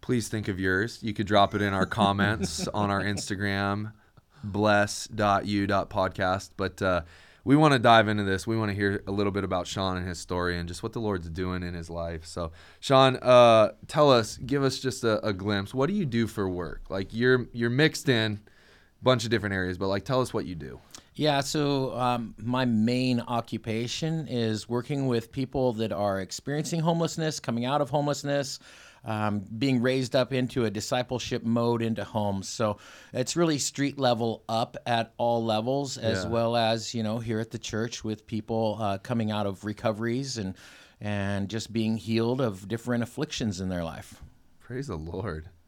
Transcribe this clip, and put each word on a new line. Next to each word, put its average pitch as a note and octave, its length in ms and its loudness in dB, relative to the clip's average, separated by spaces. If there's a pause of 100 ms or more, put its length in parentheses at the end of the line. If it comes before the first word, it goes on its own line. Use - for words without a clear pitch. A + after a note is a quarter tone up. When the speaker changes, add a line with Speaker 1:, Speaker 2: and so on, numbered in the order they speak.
Speaker 1:
please A#2+ 260 -2
think G#2+ 200 -6
of F#2+ 120 -4
yours. F#2+ 440 0
You A2 100 -4
could G#2 140 -2
drop G2+ 260 4
it G2+ 80 0
in G2+ 120 0
our F#2+ 120 2
comments G2+ 800 0
Speaker 2:
<laughs> - 60 -6
Speaker 1:
on G#2 160 0
our G2 140 0
Instagram, G2+ 880 -4 (500)
bless G#2 640 2
dot G#2 380 2
u G2+ 220 2
dot G2 220 0
podcast. F#2+ 680 0
But, F#2+ 240 -4
uh, F#2 200 2 (420)
we C3+ 120 6
wanna D3 240 6
dive A2+ 280 8
into G#2 160 0
this. F#2+ 220 0
We A2+ 100 -2
wanna G#2+ 200 -2
hear G2+ 320 0
a F#2+ 40 -4
little G2+ 200 0
bit G2 120 -2
about F2+ 220 -2
Sean F#2+ 320 -2
and F2+ 100 -4
his F2 120 -8
story F2+ 400 -2
and E2+ 80 -6
just F2 160 -10
what A2+ 100 -6
the A#2+ 80 -6
Lord's F#2+ 260 -2
doing F2+ 360 -4
in F2 100 -8
his E2 160 -10
life. E2+ 360 -6
So, E2+ 260 -6 (280)
Sean, C3 360 6
uh, A#2 560 8 (160)
tell D3+ 240 6
us, A2+ 260 4
give C#3 260 -2
us C3+ 140 0
just - 260 -6
a, A2 220 2
a G#2+ 80 0
glimpse. G2 400 -2
What C3 140 0
do F#3+ 60 -2
you G3+ 120 0
do A#2 220 2
for G2 200 -2
work? F2 420 -6
Like, G2 260 -6
you're, B2 360 4
you're A#2 200 0
mixed C#3+ 380 2
in, A2 320 2 (600)
bunch A#2+ 220 4
of A2+ 80 -2
different G2+ 240 0
areas, F2+ 240 -2
but, F#2+ 80 0
like, G2 180 -2
tell C3 160 0
us A#2+ 100 -4
what G#2 140 -4
you F2+ 80 -8
do. C#2+ 260 -12 (360)
Speaker 3:
Yeah, C#3+ 260 0
so, C#3 560 -2
um, A#2+ 400 -2
my B2 280 -2
main A#2+ 560 2
occupation A#2+ 1080 -4
is A2+ 420 -2
working C3 380 -2
with A#2 240 -2
people B2+ 420 -2
that G#2+ 180 -2
are G2 300 0
experiencing D#3 600 -4
homelessness, D#3+ 580 0
coming A#2+ 260 -4
out D3 160 2
of C3+ 80 -2
homelessness, C#3+ 720 -2 (440)
um, G#2+ 360 0 (180)
being C3 240 2
raised B2+ 340 2
up B2+ 160 2
into B2 340 0
a G#2+ 40 2
discipleship A#2+ 760 -4
mode A#2 380 2
into A2+ 220 -2
homes. G2+ 440 -2
So G#2+ 300 -2 (360)
it's B2 220 -2
really D#3+ 220 2
street C#3 400 -2
level A#2+ 500 0
up A#2 380 -2
at A#2 320 -2
all A#2+ 260 0
levels, B2+ 540 -2
as A2 260 -2
Speaker 1:
Yeah. F2 60 -6
Speaker 3:
well A#2 260 0
as, A2+ 380 0
you A#2 80 -2
know, G#2+ 160 -2
here A2+ 220 -4
at A2+ 100 -4
the - 80 -10
church A2+ 460 -6
with G#2+ 240 -6
people, A2 520 -2
uh, G2 200 -2
coming A2+ 320 -2
out G#2 160 0
of G2 180 -6
recoveries A#2 720 -2
and, F#2+ 160 -4 (480)
and G2+ 480 -2
just A2 240 -8
being A2 240 0
healed A2+ 440 0
of G2+ 260 -4
different A#2 340 -2
afflictions A2+ 580 -4
in F#2+ 100 -4
their F2 140 -2
life. - 380 -10 (380)
Speaker 1:
Praise B2+ 260 -10
the G#2 120 -8
Lord. E2 520 -8 (180)